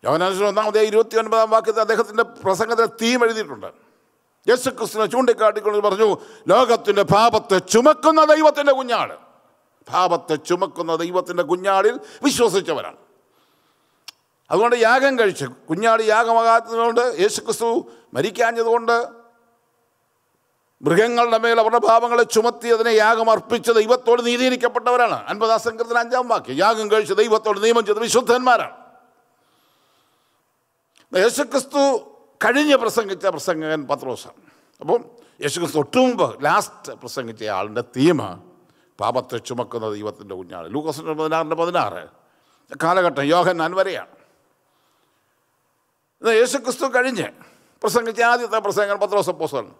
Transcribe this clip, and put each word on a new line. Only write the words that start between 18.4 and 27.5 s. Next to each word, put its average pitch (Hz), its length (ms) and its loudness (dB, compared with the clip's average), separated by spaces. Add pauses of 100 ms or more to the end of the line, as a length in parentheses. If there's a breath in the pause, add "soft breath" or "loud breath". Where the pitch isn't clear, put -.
മൃഗങ്ങളുടെ 226 580 2
മേൽ 233 180 2
അവരുടെ 220 180 2 (100)
പാപങ്ങളെ 233 340 4 (120)
ചുമത്തി 233 400 -2
അതിനെ 226 160 0 (120)
യാഗം 226 300 2
അർപ്പിച്ച് - 440 -2
ദൈവത്തോട് 240 500 2
നീതീകരിക്കപ്പെട്ടവരാണ്. 240 880 0 (120)
അൻപതാം 220 360 0
സങ്കീർത്തനം 233 380 -2
അഞ്ചാം 247 280 -2
വാക്യം, 160 320 -4
യാഗം 220 280 2
കഴിച്ച് 208 300 0
ദൈവത്തോട് 214 440 0